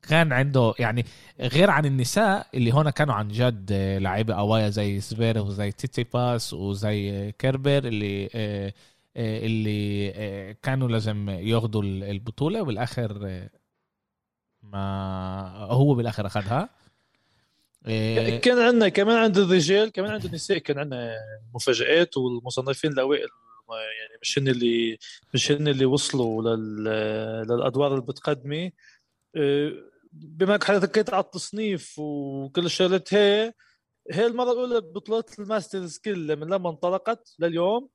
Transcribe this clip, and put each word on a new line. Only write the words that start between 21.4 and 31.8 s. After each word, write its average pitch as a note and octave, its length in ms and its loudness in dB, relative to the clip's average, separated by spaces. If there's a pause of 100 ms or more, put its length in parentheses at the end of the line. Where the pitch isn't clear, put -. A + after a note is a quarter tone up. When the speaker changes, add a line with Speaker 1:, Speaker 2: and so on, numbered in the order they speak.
Speaker 2:
مفاجآت، C3 600 2
والمصنفين B2+ 760 -2
الأوائل، C3+ 360 0 (420)
يعني، A2 520 -12
مش - 160 -2
هن C3+ 100 2
اللي، A#2 500 2 (360)
مش C3 180 2
هن D3 160 0
اللي C3+ 160 2
وصلوا B2+ 580 0
لل-، A2 420 -2 (640)
للأدوار C3 460 2
المتقدمة. C#3+ 760 -4 (680)
آه، C#3+ 360 2 (400)
بما D#3+ 400 0
إنك G#3 120 2
حضرتك G3 240 4
حكيت G#3+ 260 2
على F#3+ 100 2
التصنيف G3 720 -6